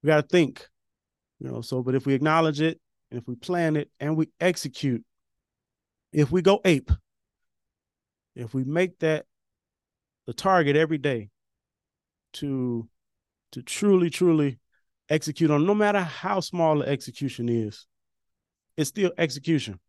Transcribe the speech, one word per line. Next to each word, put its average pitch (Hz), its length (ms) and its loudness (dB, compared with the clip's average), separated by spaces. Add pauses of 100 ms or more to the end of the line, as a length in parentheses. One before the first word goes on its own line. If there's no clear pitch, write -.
We 143 60 0
gotta 156 120 4
think, - 480 0 (720)
you 131 100 -10
know, 120 120 -8
so, 127 200 -4
but 127 120 -2
if 139 100 0
we 139 80 2
acknowledge 156 480 2
it, 160 180 0 (320)
and 123 80 -10
if 120 80 -12
we 123 100 -10
plan 165 400 -2
it, 147 220 -4
and 156 200 -2
we 156 100 0 (100)
execute, 143 640 -2 (1080)
if 147 180 2
we 180 120 2
go 196 240 6
ape, 156 240 2 (1500)
if 120 160 -12
we 131 120 -4
make 170 340 -2
that 156 260 -2 (1000)
the 120 80 -10
target 165 420 4
every 156 220 2
day 127 320 -4 (1040)
to, 127 520 -4 (680)
to 127 100 -12
truly, 185 480 2
truly 151 480 2 (500)
execute 156 420 0
on, 147 140 2
no 202 100 2
matter 208 260 2
how 180 380 -4
small 165 420 0
the 127 60 -2
execution 131 640 -6
is, 113 380 -4 (880)
it's 151 140 -2
still 190 260 -2
execution. 143 720 -2